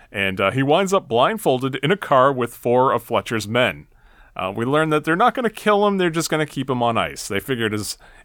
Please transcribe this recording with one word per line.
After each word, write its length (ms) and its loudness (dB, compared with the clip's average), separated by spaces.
And, 300 -2
uh, 100 4
he 120 0
winds 300 2
up 140 0
blindfolded 680 0
in 160 0
a 60 0
car 360 4
with 220 -4
four 380 2
of 100 -2
Fletcher's 440 -4
men. 400 0
Uh, 180 -6
we 80 -4
learn 280 0
that 120 2
they're 140 0
not 180 2
gonna 140 -2
kill 360 2
him, 120 2
they're 120 2
just 200 -4
gonna 160 0
keep 240 -6
him 120 0
on 160 0
ice. 300 -4
They 140 -2
figured 320 -2
as, 240 -6